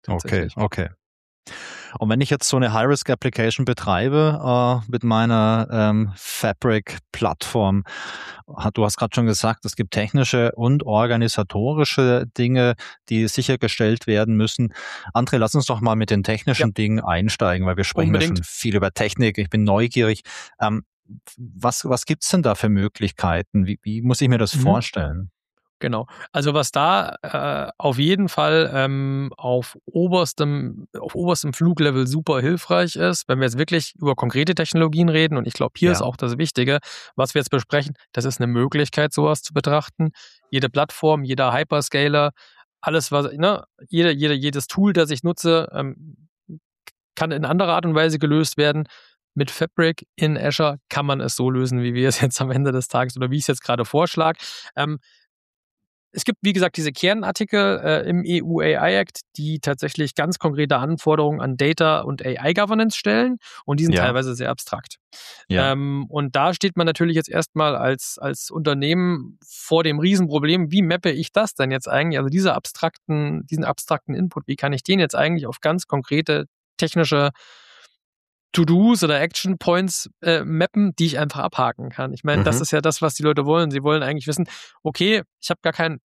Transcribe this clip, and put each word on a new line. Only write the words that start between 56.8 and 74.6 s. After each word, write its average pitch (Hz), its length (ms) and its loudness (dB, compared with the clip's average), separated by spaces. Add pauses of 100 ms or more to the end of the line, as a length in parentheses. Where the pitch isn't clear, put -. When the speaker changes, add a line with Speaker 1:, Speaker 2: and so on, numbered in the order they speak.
Speaker 2:
Kernartikel, 196 920 0
äh, 156 260 0
im 175 160 0
E 170 160 0
U 165 200 -2
A 156 40 0
I 160 300 2
Act, 196 260 -2 (160)
die 151 220 -6
tatsächlich 143 560 -4
ganz 170 240 -2
konkrete 143 380 0
Anforderungen 151 640 0
an 131 160 -4
Data 156 440 2
und 139 240 -8
A-I-Governance 202 720 0
stellen 233 400 0 (280)
und 143 140 0
die 165 60 2
sind 160 80 4
Speaker 1:
Ja. 151 100 4
Speaker 2:
teilweise 127 320 0
sehr 120 140 -4
abstrakt. - 480 -8 (520)
Speaker 1:
Ja. 135 220 2
Speaker 2:
Ähm, 139 380 -4
und 143 260 -4
da 156 180 2
steht 185 240 -2
man 170 80 2
natürlich 170 300 2
jetzt 160 140 0
erstmal 156 460 0
als, 131 440 -2
als 139 320 -8
Unternehmen 156 920 0
vor - 380 0
dem 151 160 0
Riesenproblem, 165 720 2
wie 196 100 2
mappe 175 300 0
ich 143 200 -6
das 214 240 0
denn 131 160 0
jetzt 131 160 -4
eigentlich, 147 300 0
also 135 120 -2
diese 180 240 2
abstrakten, 151 920 -4
diesen 156 160 -4
abstrakten - 520 -4
Input, 180 320 -4
wie 139 80 -4
kann 143 180 -2